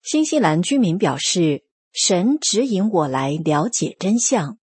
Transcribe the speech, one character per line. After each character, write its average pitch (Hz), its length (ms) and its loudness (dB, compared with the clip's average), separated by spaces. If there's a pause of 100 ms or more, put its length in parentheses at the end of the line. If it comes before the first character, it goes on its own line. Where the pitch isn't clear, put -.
新 311 220 0
西 302 160 0
兰 165 220 2
居 277 160 0
民 185 200 2
表 147 180 0
示， 156 460 0 (300)
神 214 480 0
指 240 260 0
引 214 240 0
我 165 160 2
来 135 380 -2
了 147 240 2
解 - 320 -4
真 208 180 0
相。 175 480 -2